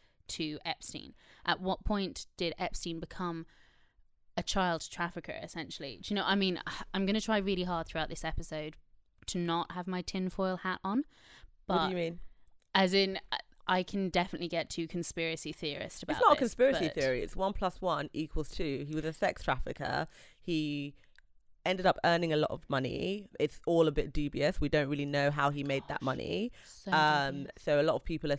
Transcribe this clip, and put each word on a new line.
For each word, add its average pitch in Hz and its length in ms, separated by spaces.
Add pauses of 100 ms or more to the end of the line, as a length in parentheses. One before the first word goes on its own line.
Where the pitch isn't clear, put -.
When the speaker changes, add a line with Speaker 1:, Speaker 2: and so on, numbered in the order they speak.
(280)
Speaker 1:
to 151 360
Epstein? - 480 (320)
At - 160
what 185 240
point 196 400 (140)
did 170 200
Epstein 170 420
become 165 440 (960)
a 175 40
child 175 480
trafficker, - 520
essentially? 147 600
Do - 120
you - 40
know, 190 80
I 180 100
mean, 190 220 (180)
<sighs> - 180
I'm 190 100
gonna 202 160
try 220 160
really 190 280
hard 170 220
throughout 160 220
this - 160
episode 156 520 (500)
to - 100
not 170 360
have 180 140
my 185 140
tinfoil 185 580
hat - 240
on. 220 220 (600)
But 190 80
Speaker 2:
What 165 100
do 151 60
you 180 60
mean? 170 240 (540)
Speaker 1:
as 190 200
in, 196 240 (120)
I, - 80 (280)
I 185 160
can 196 260
definitely 175 400
get 156 220
too 170 180
conspiracy 165 640
theorist - 500
about 302 140
Speaker 2:
It's - 60
not 427 100
a - 40
Speaker 1:
this, - 20
Speaker 2:
conspiracy 240 480
Speaker 1:
but - 80
Speaker 2:
theory. 131 280
It's - 140
one 113 160
plus - 300
one 156 320
equals 156 340
two. 143 400
He 151 60
was 151 100
a 160 80
sex - 320
trafficker. 135 640 (320)
He 147 540 (720)
ended 185 180
up 180 200
earning 170 280
a 151 60
lot 151 120
of - 200
money. 156 560 (120)
It's - 280
all 165 200
a 156 60
bit 147 220
dubious. 147 480
We 143 80
don't 147 180
really 143 160
know 143 260
how 143 200
he 143 120
made 139 260
that 143 120
Speaker 1:
Gosh, 120 60
Speaker 2:
money. 170 460 (120)
Speaker 1:
so - 280
Speaker 2:
Um, 151 420
Speaker 1:
dubious. 139 240
Speaker 2:
so 147 240
a - 0
lot 156 140
of - 80
people 156 280
are, 139 60